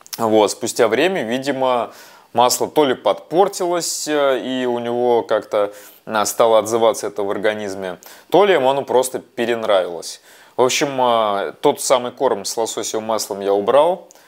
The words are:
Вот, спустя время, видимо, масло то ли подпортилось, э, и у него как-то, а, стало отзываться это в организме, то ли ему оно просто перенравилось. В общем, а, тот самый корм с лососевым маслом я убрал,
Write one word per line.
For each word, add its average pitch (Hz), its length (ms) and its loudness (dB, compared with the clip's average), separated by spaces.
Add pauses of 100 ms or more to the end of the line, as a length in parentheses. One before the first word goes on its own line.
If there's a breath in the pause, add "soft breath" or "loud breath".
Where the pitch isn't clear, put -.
(180)
Вот, 107 340 4
спустя 117 360 -2
время, 151 360 0
видимо, 127 680 -2 (400 loud breath)
масло 120 380 0
то 151 160 2
ли 127 80 2
подпортилось, 175 1120 -2
э, 139 320 2
и 127 260 -4
у 120 140 -2
него 120 440 0
как-то, 104 500 -2 (320 loud breath)
а, 107 200 0
стало 113 340 4
отзываться 110 480 0
это 101 160 -6
в 101 80 -4
организме, 101 640 -4 (320 loud breath)
то 190 160 4
ли 190 80 4
ему 131 160 2
оно 139 140 0
просто 123 360 0
перенравилось. 107 1040 -2 (340 loud breath)
В 120 60 2
общем, 131 380 0
а, 107 600 0
тот 143 200 0
самый 123 300 0
корм 117 340 -2
с - 100 -8
лососевым 110 500 -4
маслом 107 360 -4
я 98 120 0
убрал, 139 540 2 (200 soft breath)